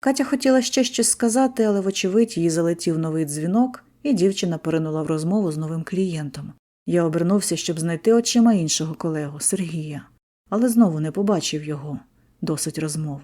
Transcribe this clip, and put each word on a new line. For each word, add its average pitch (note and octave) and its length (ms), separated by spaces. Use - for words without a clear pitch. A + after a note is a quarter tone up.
Катя C4+ 240
хотіла C4 380
ще B3+ 220
щось A#3+ 260
сказати, A#3+ 540
але, G#3 160
вочевидь, G3 580
їй E3+ 120
залетів E3+ 480
новий D#3+ 260
дзвінок, F3+ 600
і D4 100
дівчина F#3 460
поринула D#3 440
в D3 40
розмову E3 460
з D3+ 40
новим D#3+ 280
клієнтом. D#3 680
Я E3+ 180
обернувся, E3+ 520
щоб D#3+ 240
знайти E3+ 320
очима A#3 400
іншого D#3+ 420
колегу, D3+ 460
Сергія. D#3 600
Але A3+ 180
знову G#3+ 320
не D#3 100
побачив D#3+ 540
його. D3 340
Досить D#3 380
розмов. D3+ 460